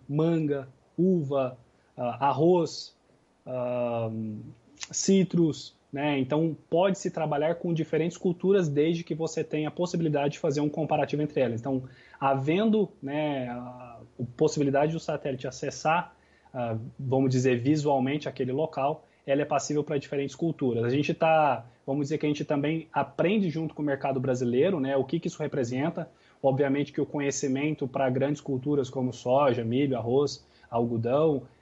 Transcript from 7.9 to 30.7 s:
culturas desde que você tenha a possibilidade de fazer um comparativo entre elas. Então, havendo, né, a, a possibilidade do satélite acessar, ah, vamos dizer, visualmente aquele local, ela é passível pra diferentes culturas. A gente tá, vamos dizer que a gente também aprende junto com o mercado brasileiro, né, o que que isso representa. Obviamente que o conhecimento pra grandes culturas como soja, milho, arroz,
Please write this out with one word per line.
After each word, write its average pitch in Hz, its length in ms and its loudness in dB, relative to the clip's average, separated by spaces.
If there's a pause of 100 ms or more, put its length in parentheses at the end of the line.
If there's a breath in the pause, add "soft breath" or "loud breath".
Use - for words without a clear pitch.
culturas 185 520 2
desde 160 340 2
que 160 120 -6
você 160 280 -4
tenha 151 240 -2
a 147 40 -4
possibilidade 156 640 0
de - 60 -14
fazer 151 220 0
um 151 80 0
comparativo 147 520 0
entre 147 200 0
elas. 117 180 0
Então, 131 240 -4 (360 loud breath)
havendo, 165 680 2 (140)
né, 139 480 -4
a, 123 500 -14 (200)
a 127 40 -6 (140)
possibilidade 151 560 2
do 165 60 -6
satélite 143 480 -6
acessar, 156 680 -4 (380 soft breath)
ah, 117 240 -4 (200)
vamos 135 320 2
dizer, 127 300 4
visualmente 143 720 0
aquele 127 240 -4
local, 147 520 -2 (200 soft breath)
ela 143 160 2
é 139 40 -2
passível 147 380 0
pra 151 140 -2
diferentes 139 360 -4
culturas. 127 520 0
A 120 40 0
gente 139 240 0
tá, 151 520 4 (200 loud breath)
vamos 143 200 -2
dizer 151 120 -2
que 151 80 -2
a 151 40 2
gente 147 160 -2
também 156 480 -2
aprende 175 560 2
junto 151 260 -4
com - 60 -8
o 151 40 -2
mercado 139 360 -2
brasileiro, 131 580 2
né, 135 160 0
o 135 80 2
que 165 160 -2
que 175 80 -6
isso 165 160 -6
representa. 143 640 -2 (320 soft breath)
Obviamente 139 520 2
que 151 80 -2
o 135 40 0
conhecimento 143 840 -2
pra 135 200 0
grandes 139 300 0
culturas 135 500 -2
como 127 220 -2
soja, 123 540 2
milho, 127 320 0
arroz, 131 500 0 (240 soft breath)